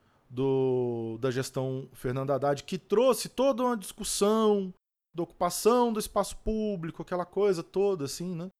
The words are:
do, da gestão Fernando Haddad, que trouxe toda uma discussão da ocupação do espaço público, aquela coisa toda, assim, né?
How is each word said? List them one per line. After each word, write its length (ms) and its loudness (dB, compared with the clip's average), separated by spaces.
do, 880 0
da 100 0
gestão 600 -4
Fernando 400 -4
Haddad, 320 0
que 140 -6
trouxe 500 2
toda 360 0
uma 120 0
discussão 1000 0
da 100 -4
ocupação 680 2
do 80 -4
espaço 380 -2
público, 640 -4
aquela 240 -4
coisa 360 2
toda, 440 0
assim, 280 -6
né? 140 -8